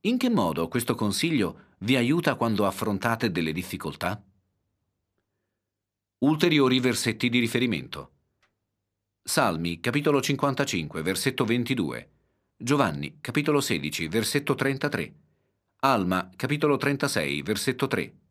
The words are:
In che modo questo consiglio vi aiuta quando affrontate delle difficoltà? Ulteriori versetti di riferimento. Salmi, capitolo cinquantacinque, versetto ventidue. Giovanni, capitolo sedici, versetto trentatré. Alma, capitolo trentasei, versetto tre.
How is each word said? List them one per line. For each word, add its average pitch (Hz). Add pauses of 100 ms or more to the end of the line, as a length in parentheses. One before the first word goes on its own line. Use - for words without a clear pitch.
In 240
che 254
modo 87
questo 117
consiglio 107 (180)
vi 120
aiuta 147
quando 107
affrontate 110
delle 80
difficoltà? 90 (2000)
Ulteriori 147
versetti 120
di 123
riferimento. 110 (1120)
Salmi, 85
capitolo 143
cinquantacinque, 131
versetto 110
ventidue. 113 (440)
Giovanni, 104
capitolo 147
sedici, 76
versetto 120
trentatré. 135 (720)
Alma, 92
capitolo 147
trentasei, 107
versetto 107
tre. - (160)